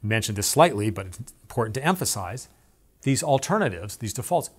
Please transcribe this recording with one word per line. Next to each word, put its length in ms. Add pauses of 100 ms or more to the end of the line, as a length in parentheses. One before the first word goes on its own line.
mentioned 320
this 120
slightly, 420
but 160
it's 280 (100)
important 320
to 100
emphasize, 640 (540)
these 180
alternatives, 760
these 160
defaults 460